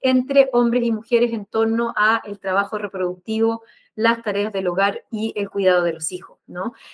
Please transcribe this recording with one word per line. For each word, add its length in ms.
entre 520
hombres 300
y 80
mujeres 420
en 120
torno 520
a 280
el 140
trabajo 380
reproductivo, 840
las 260
tareas 300
del 160
hogar 420
y 280
el 120
cuidado 320
de 120
los 180
hijos, 260
¿no? 260